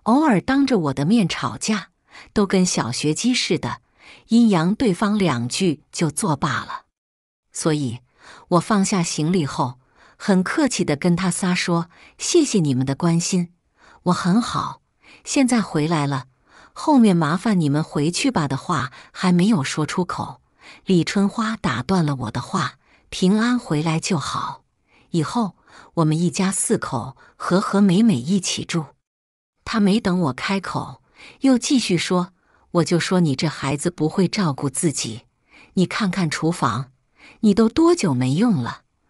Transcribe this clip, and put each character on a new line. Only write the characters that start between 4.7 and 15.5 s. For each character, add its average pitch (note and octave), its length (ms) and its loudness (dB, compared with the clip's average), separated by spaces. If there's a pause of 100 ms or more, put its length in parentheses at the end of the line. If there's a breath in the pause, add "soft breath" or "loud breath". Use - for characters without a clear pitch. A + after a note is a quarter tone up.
对 A3 200 0
方 G#3 240 0
两 C3 280 0
句 E3+ 360 -2 (100)
就 D#3+ 180 -2
作 E3 240 -2
罢 C3+ 300 -2
了。 - 200 -14 (680)
所 D#3+ 220 -2
以 B2+ 260 -4 (480 loud breath)
我 F3 120 2
放 G3+ 240 0
下 F#3 180 0
行 D#3+ 300 -2
李 F3+ 120 2
后， C3 340 -4 (380 soft breath)
很 F#3 240 2
客 C4 280 0
气 G3+ 160 -2
地 D3+ 100 0
跟 F3 220 0
他 F3+ 160 -2
撒 F3+ 200 -2
说 E3+ 380 -2 (260 soft breath)
：“谢 - 280 2
谢 G#3+ 160 0
你 C#3+ 160 2
们 C3+ 100 0
的 C#3 80 -2
关 E3+ 240 2
心， F3 340 -2 (520 soft breath)
我 F3 80 2
很 F#3 280 2
好， - 400 -6 (440 soft breath)
现 C4+ 240 2
在 A#3+ 120 2